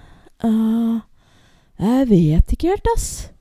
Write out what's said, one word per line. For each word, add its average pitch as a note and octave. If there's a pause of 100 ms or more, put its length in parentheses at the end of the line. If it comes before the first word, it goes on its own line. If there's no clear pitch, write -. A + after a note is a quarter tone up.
(440)
«Øh, A3+ (800)
jeg B3+
vet E3+
ikke D#4+
helt, G4+
ass.» - (120)